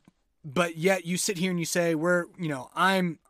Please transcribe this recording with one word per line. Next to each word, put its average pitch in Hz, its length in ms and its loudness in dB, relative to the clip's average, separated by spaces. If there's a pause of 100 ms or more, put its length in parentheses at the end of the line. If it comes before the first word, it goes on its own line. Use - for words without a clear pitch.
(440)
but 165 340 -2
yet 185 280 0
you 175 120 -2
sit 190 200 -2
here 185 140 0
and 175 80 0
you 165 60 -2
say, 170 300 0
we're, 170 300 2 (120)
you 180 100 -4
know, 135 280 -6
I'm, 180 440 2 (100)